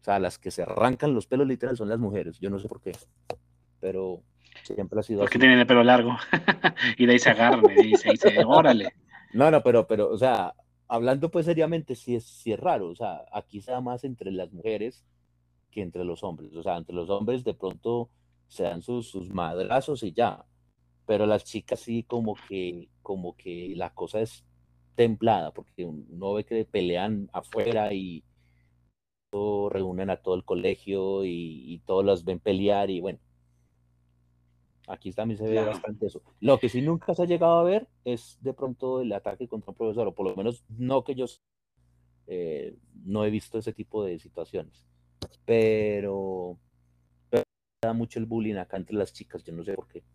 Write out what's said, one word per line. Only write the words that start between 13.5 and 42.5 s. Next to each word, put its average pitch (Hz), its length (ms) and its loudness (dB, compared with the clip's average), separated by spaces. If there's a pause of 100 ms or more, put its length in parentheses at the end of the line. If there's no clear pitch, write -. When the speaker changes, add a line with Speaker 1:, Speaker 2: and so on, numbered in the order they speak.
Speaker 1:
se 127 120 -10
da 127 80 -4
más 123 240 -8
entre 113 260 -10
las 90 220 -8
mujeres 104 520 -8 (680)
que 104 120 -8
entre 90 220 -8
los 87 200 -8
hombres. 78 300 -12
O 82 80 -12
sea, 87 140 -4
entre 85 180 -12
los 87 160 -6
hombres 113 340 -2
de 107 100 -4
pronto 117 560 -6 (380)
se - 160 -8
dan 85 180 -6
sus, 120 260 -8
sus 92 220 -12
madrazos 98 720 -2
y 92 100 -6
ya. - 340 0 (600)
Pero 104 200 2
las 104 180 2
chicas - 360 -8
sí 117 240 -6
como 113 300 -4 (140)
que, 90 400 -8 (140)
como 92 340 -10
que 90 400 -12
la 87 180 -8
cosa 92 260 -6
es - 240 -8 (500)
templada, 110 580 2
porque - 320 -14
uno 85 500 -10
ve 104 100 -4
que 113 200 -4
pelean 95 680 -2
afuera 107 600 -4
y 92 320 -10 (1500)
reúnen 95 400 -4
a 90 60 -2
todo 92 180 -2
el 90 100 -6
colegio 98 800 -4
y, 85 420 -8
y 85 140 -14
todos 98 240 0
las 95 200 2
ven 90 160 -4
pelear 101 500 0
y 90 100 -4
bueno. 95 180 -8 (1700)
Aquí 92 260 -12
también 110 260 -4
se 107 60 -6
ve 110 80 -2
Speaker 2:
Claro. 107 200 0
Speaker 1:
bastante 107 340 -8
eso. - 160 -10 (180)
Lo 131 200 4
que 123 80 0
sí 127 140 -2
nunca 165 320 -2
se 180 80 -2
ha 175 40 2
llegado 170 320 4
a 170 60 4
ver 208 240 0 (160)
es 120 380 -8
de 131 100 -4
pronto 131 480 -6
el 113 120 -4
ataque 101 360 -8
contra 104 220 -12
un 90 60 -20
profesor, 110 300 -2
o 87 80 -6
por 95 140 -4
lo 95 80 -6
menos 117 320 -6
no 123 360 -2
que 139 100 -8
yo 127 100 -6
s-, - 160 -12 (840)
eh, 82 500 -8 (280)